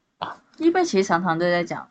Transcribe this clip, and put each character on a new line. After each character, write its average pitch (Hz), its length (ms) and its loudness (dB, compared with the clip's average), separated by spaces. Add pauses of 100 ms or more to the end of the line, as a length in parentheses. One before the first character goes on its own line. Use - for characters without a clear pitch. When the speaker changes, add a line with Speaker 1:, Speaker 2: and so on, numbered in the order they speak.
(180)
Speaker 1:
啊。 - 180 -10 (220)
Speaker 2:
eBay 339 260 2
其 202 180 2
实 - 20 0
常 175 160 2
常 175 160 -2
都 170 80 -2
在 175 200 0
讲 165 260 -10